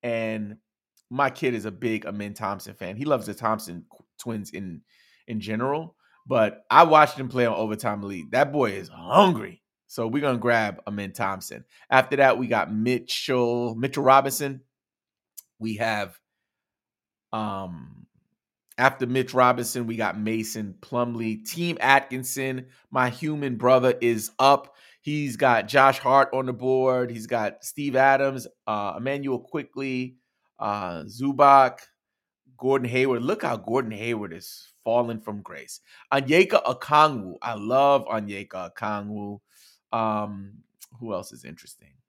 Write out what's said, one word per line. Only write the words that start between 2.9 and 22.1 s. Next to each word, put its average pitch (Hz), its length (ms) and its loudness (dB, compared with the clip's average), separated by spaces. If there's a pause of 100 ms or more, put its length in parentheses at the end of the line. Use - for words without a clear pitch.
He 131 100 -8
loves 135 200 0
the 101 80 -8
Thompson 107 560 -4
qu-, - 160 -20 (140)
twins 110 320 -10
in, 92 300 -12 (460)
in 110 120 -6
general. 131 560 -6 (320)
But 113 420 0
I 147 140 10
watched 151 340 6
him 131 120 -6
play 123 180 2
on 107 80 0
Overtime 107 480 -4
Elite. 95 280 -10
That 135 200 2
boy 131 200 0
is 95 180 -10
hungry. 165 720 2 (240)
So - 180 -6
we're 123 160 -2
gonna 135 160 0
grab 110 480 0
Amen 101 280 -8
Thompson. 95 500 -8 (260)
After 131 280 2
that, 131 200 6
we 123 100 -4
got 107 240 -2
Mitchell, 120 1040 -2
Mitchell 139 300 -4
Robinson. 135 580 2 (1000)
We 107 180 -6
have, 107 420 -4 (1120)
um, 98 760 -10 (720)
after 131 300 2
Mitch 127 260 -2
Robinson, 123 540 2
we 113 80 -6
got 107 240 -2
Mason 110 600 -6
Plumlee, 117 680 -6
Team 170 300 -4
Atkinson, 131 880 0 (240)